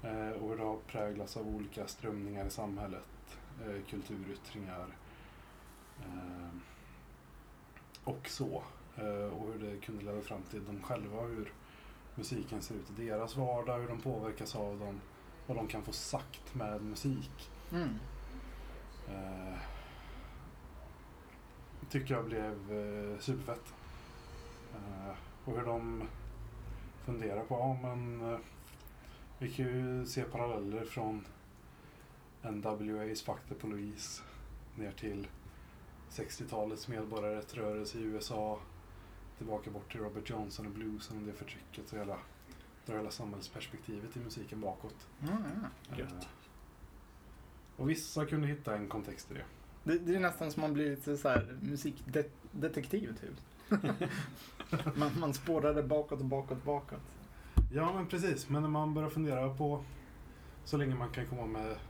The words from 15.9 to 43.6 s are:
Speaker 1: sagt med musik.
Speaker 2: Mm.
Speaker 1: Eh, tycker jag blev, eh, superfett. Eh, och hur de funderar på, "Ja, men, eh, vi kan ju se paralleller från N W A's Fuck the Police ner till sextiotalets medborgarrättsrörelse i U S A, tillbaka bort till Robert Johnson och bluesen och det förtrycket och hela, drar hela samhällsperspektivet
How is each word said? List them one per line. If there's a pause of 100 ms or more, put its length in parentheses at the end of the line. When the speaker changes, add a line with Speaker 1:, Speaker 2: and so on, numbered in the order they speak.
Speaker 1:
sagt
med
musik. (220)
Speaker 2:
Mm. (1200)
Speaker 1:
Eh, (2250)
tycker
jag
blev, (180)
eh,
superfett. (1000)
Eh, (320)
och
hur
de (1000)
funderar
på,
"Ja,
men,
eh, (1000)
vi
kan
ju
se
paralleller
från (1160)
N
W (120)
A's
Fuck
the
Police (520)
ner
till (840)
sextiotalets
medborgarrättsrörelse
i
U
S
A, (800)
tillbaka
bort
till
Robert
Johnson
och
bluesen
och
det
förtrycket
och
hela, (680)
drar
hela
samhällsperspektivet